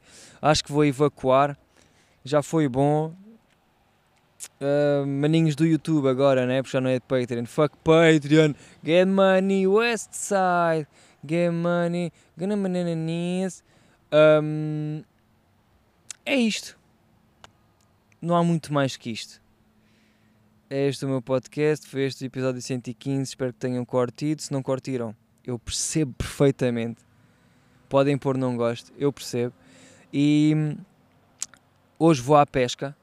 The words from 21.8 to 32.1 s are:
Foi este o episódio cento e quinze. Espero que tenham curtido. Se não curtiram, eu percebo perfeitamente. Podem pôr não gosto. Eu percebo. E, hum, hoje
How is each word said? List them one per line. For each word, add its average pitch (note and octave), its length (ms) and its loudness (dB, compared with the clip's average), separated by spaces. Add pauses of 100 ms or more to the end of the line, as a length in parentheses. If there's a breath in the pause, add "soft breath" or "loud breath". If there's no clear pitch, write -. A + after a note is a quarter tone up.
Foi C3+ 140 -4
este C3+ 220 -6
o - 20 -8
episódio B2+ 360 -4
cento B2+ 260 -8
e A#2+ 60 -8
quinze. C3+ 360 -4
Espero B2+ 220 -6
que - 60 -18
tenham B2 260 -4
curtido. C3 580 -4
Se - 100 -10
não A2 100 -4
curtiram, B2+ 520 -6 (300)
eu B2 140 -8
percebo - 560 -4
perfeitamente. A#2+ 880 -2 (840 soft breath)
Podem C#3 280 2
pôr C3 200 -2
não B2+ 200 -2
gosto. A#2 400 -4
Eu C#3+ 160 -2
percebo. B2 420 -6 (580 loud breath)
E, D3 440 4
hum, D3+ 200 -2 (1200)
hoje D#3 240 4